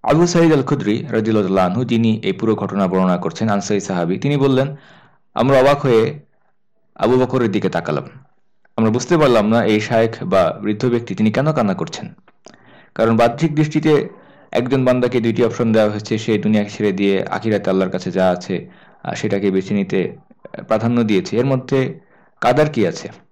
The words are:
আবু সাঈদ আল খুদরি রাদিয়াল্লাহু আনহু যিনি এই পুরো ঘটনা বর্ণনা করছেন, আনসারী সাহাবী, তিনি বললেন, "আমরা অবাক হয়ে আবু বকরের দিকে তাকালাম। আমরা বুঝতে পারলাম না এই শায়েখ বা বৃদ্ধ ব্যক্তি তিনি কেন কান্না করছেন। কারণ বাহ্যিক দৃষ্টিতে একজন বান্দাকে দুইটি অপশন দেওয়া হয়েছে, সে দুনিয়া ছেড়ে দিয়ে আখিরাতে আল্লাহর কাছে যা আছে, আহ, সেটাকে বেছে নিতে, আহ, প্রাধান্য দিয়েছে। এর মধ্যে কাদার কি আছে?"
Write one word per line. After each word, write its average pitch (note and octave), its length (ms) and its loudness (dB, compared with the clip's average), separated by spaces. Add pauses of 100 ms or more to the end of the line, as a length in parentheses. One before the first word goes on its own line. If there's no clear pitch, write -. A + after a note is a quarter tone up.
আবু D#3 240 4
সাঈদ E3+ 260 4
আল C#3 100 2
খুদরি A2+ 460 -2
রাদিয়াল্লাহু G2+ 640 0
আনহু A#2 120 -2
যিনি A2+ 400 0
এই G2 80 -2
পুরো A2 240 0
ঘটনা G2 320 -2
বর্ণনা F#2 300 2
করছেন, F2 320 -4
আনসারী G2+ 300 -2
সাহাবী, F2+ 380 -4
তিনি C#3+ 200 -2
বললেন, C3+ 380 0 (580)
"আমরা C3 260 2
অবাক C#3 200 4
হয়ে B2 400 2 (760)
আবু B2 240 2
বকরের B2 320 0
দিকে F#2+ 180 -2
তাকালাম। D2+ 340 -4 (720)
আমরা A2 140 2
বুঝতে B2+ 280 0
পারলাম A#2 320 4
না A2+ 160 2
এই G#2+ 140 2
শায়েখ A2+ 440 0
বা F2+ 380 2
বৃদ্ধ G#2 240 -4
ব্যক্তি A#2 300 -2
তিনি G#2+ 160 2
কেন C#3+ 200 0
কান্না A2+ 220 0
করছেন। E2+ 400 -10 (840)
কারণ A2+ 220 2
বাহ্যিক A#2+ 380 2
দৃষ্টিতে D3+ 540 2 (420)
একজন B2+ 340 0
বান্দাকে B2 360 2
দুইটি A#2 220 0
অপশন A2+ 280 0
দেওয়া G#2+ 180 4
হয়েছে, G#2 280 -4
সে G#2+ 200 0
দুনিয়া G#2 260 2
ছেড়ে G#2 280 -2
দিয়ে G2 320 0
আখিরাতে G2+ 460 -4
আল্লাহর F#2+ 220 0
কাছে F#2 200 -6
যা F#2 180 2
আছে, F2+ 400 -4 (340)
আহ, - 100 -8
সেটাকে G2+ 380 -2
বেছে F#2+ 220 -2
নিতে, G2 440 -4
আহ, - 460 -20
প্রাধান্য A#2 400 0
দিয়েছে। G#2 340 -2
এর B2 80 0
মধ্যে C3 540 -2 (420)
কাদার C#3 280 2
কি A#2 180 0
আছে?" E2 220 -8 (220)